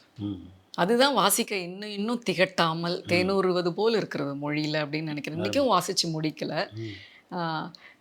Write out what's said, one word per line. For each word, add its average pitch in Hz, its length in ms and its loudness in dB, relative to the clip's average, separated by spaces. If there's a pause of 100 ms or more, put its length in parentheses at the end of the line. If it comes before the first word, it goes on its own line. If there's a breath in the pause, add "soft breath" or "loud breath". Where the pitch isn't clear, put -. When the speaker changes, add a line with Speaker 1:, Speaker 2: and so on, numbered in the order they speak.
(180)
Speaker 1:
ம். 92 380 -8 (220)
Speaker 2:
அதுதான் 240 360 4
வாசிக்க 202 420 2
இன்னும், 185 320 -8
இன்னும் 214 420 -2
திகட்டாமல் 170 720 2
Speaker 1:
ம். - 80 -4
Speaker 2:
தேனூறுவது 180 600 4
போல் 214 260 2
இருக்கிறது 143 380 -2
மொழியில 151 540 -2
அப்படின்னு 156 140 -4
நினைக்கிறேன். 151 380 -6
Speaker 1:
அருமை. 202 80 0
Speaker 2:
இன்னைக்கும் 233 300 4
வாசிச்சு 170 420 -2
முடிக்கல. 151 500 -4
Speaker 1:
ம். 107 640 -12
Speaker 2:
ஆ, 165 360 -4 (300 soft breath)